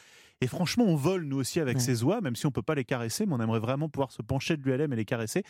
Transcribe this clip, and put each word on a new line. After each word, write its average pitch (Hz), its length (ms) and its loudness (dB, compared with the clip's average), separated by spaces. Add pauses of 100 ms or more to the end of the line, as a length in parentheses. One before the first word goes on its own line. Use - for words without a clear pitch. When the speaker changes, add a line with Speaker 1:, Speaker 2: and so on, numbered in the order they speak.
(420)
Speaker 1:
Et - 60 0
franchement, 180 380 0
on 170 100 4
vole 170 280 0
nous 139 140 -4
aussi 135 220 -2
avec 135 160 2
Speaker 2:
Ouais. 127 60 0
Speaker 1:
ces 120 220 0
oies, 196 180 4
même 127 140 -2
si - 120 -2
on 135 40 2
peut - 120 -2
pas 156 120 0
les 135 80 0
caresser, 120 420 -2
mais 175 80 0
on 123 80 0
aimerait 113 180 2
vraiment 135 280 -2
pouvoir 139 240 -4
se - 100 -12
pencher 135 360 -2
de 135 60 -8
l'U 135 100 2
L 131 80 0
M 151 100 0
et 120 40 -2
les 110 100 0
caresser. 117 440 -2